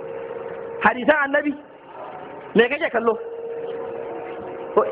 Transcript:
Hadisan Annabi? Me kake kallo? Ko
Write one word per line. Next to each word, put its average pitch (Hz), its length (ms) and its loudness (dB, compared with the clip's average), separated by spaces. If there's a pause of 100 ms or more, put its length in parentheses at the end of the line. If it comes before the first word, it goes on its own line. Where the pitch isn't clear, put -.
(840)
Hadisan 247 320 6 (100)
Annabi? 285 280 2 (1000)
Me 233 140 10
kake 302 220 0
kallo? 226 220 4 (1600)
Ko 208 80 4 (100)